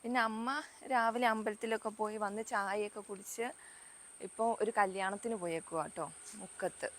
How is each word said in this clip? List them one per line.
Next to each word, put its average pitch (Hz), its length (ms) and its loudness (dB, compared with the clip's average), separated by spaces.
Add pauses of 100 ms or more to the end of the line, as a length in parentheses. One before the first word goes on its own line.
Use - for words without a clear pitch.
പിന്നെ 240 280 2
അമ്മ 226 200 -2 (440)
രാവിലെ 233 400 4
അമ്പലത്തിലൊക്കെ 220 580 0 (100)
പോയി 214 240 0
വന്ന് 208 180 -4 (100)
ചായയൊക്കെ 208 560 0
കുടിച്ച് 202 380 -6 (800)
ഇപ്പൊ 220 180 -2 (180)
ഒരു 220 160 2
കല്യാണത്തിന് 196 640 2
പോയേക്കുവാ 165 420 -2 (100)
ട്ടോ, 160 120 -4 (340)
മുക്കത്ത്. - 480 -4 (100)